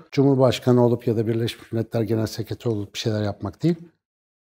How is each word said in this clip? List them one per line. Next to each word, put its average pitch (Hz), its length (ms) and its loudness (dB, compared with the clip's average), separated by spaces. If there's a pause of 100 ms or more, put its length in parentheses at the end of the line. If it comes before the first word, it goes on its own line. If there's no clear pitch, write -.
(120)
Cumhurbaşkanı 127 720 4
olup 120 220 0
ya 113 100 0
da 113 100 -2
Birleşmiş 113 460 -4
Milletler 113 300 -2
Genel 110 240 -2
Sekreteri 107 420 -8
olup 104 260 -6
bir - 40 -12
şeyler 107 240 -2
yapmak 101 400 -8
değil, 170 140 0 (720)